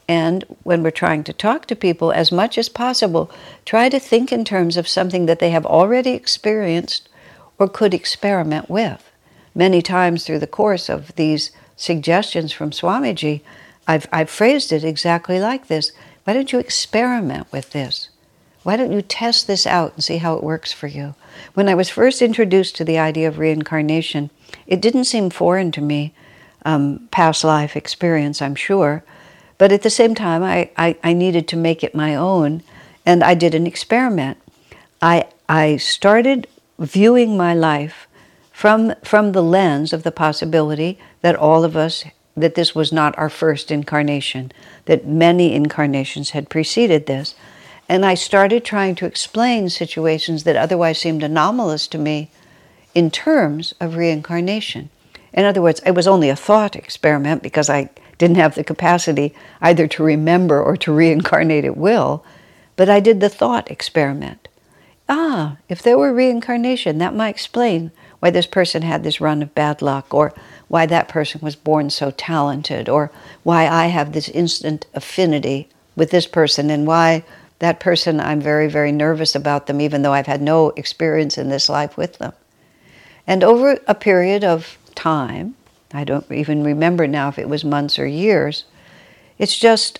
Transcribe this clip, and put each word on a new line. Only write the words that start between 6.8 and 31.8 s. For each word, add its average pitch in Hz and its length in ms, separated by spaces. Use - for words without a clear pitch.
or 196 100
could 196 260
experiment 165 760
with. 180 400
Many 180 260
times 175 440
through 156 140
the 151 80
course 208 420
of - 260
these 156 360
suggestions 165 760
from 151 200
Swamiji, 165 680
I've, 156 240
I've 160 180
phrased 269 420
it 156 120
exactly 170 560
like 240 280
this. 156 240
"Why 202 100
don't 269 180
you 247 80
experiment 233 920
with 135 200
this? - 380
Why 196 140
don't 247 140
you 202 100
test 233 460
this 196 180
out 170 300
and 156 80
see 165 140
how 165 180
it - 80
works 160 280
for - 160
you?" 143 280
When 196 140
I 190 80
was 185 140
first 254 320
introduced 196 540
to 165 100
the 160 140
idea 160 280
of 156 120
reincarnation, 156 880
it 185 140
didn't 247 240
seem 202 240
foreign 175 420
to 147 100
me, 147 320
um, 143 480
past 160 320
life 151 320
experience, 151 640
I'm 143 140
sure. 156 480
But 196 140
at 202 100
the 226 80
same 226 260
time, 180 280
I, 180 340
I, 165 260
I 170 100
needed 175 360
to 165 80
make 165 260